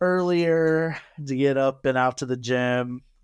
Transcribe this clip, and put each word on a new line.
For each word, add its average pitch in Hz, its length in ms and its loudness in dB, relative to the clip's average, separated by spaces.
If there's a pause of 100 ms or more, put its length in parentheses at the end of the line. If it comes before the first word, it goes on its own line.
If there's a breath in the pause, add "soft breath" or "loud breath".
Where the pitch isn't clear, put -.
earlier 165 960 0 (280 loud breath)
to 135 100 -4
get 135 220 2
up 135 280 0
and 131 120 2
out 127 200 2
to 139 80 -6
the 127 120 -4
gym, 123 640 -2 (220)